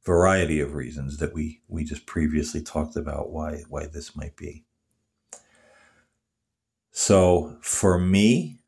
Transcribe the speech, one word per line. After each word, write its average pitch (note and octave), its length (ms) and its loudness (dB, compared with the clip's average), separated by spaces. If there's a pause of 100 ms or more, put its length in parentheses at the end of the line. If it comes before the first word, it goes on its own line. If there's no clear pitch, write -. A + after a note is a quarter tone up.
Variety F2 560 4
of C#2 120 -6
reasons C#2 440 -10
that D2+ 160 -6
we, D#2 340 -8
we D#2+ 160 -8
just D2+ 220 -10
previously D#2 560 -2
talked - 340 -6
about D2 360 -8
why, D#2 360 -8
why D2+ 200 -10
this D#2 280 -16
might D2+ 220 -12
be. D#2 260 -16 (2250)
So F2+ 680 4
for F2+ 400 2
me G2+ 680 4